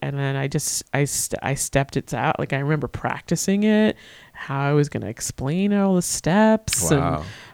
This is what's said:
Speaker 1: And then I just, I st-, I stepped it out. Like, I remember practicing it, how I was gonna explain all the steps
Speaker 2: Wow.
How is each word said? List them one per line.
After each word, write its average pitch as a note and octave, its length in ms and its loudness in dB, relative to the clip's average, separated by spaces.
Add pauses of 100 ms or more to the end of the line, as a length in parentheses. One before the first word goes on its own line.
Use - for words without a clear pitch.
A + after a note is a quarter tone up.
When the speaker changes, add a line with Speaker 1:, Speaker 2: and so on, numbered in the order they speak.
Speaker 1:
And C#3 180 -4
then C#3 180 -2
I C#3 120 -2
just, - 340 -4 (120)
I C#3+ 100 2
st-, - 380 -4
I C#3 100 -2
stepped C#3 460 -2
it - 160 -6
out. B2+ 240 0
Like, D3 160 -4
I C3+ 60 -2
remember C#3+ 280 -2
practicing - 760 -2
it, G#3+ 320 4 (360)
how - 280 -6
I C#3+ 120 0
was D3 160 4
gonna G2+ 200 -6
explain F3 680 -2
all G3 220 4
the F3+ 60 4
steps G#3+ 880 2
Speaker 2:
Wow. E2 340 2 (300)